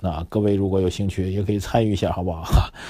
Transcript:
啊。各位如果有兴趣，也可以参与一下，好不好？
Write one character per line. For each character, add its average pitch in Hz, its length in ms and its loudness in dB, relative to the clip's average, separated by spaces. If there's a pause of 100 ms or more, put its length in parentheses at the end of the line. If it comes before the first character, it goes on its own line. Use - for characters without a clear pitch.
啊。 82 280 -4
各 - 100 -2
位 104 160 2
如 98 140 2
果 95 120 2
有 92 80 2
兴 98 200 -2
趣， 92 240 -4
也 101 100 -2
可 98 80 -2
以 104 80 0
参 113 260 2
与 104 100 2
一 - 20 2
下， 92 160 0
好 90 100 -4
不 90 80 -2
好？ 82 140 -6 (460)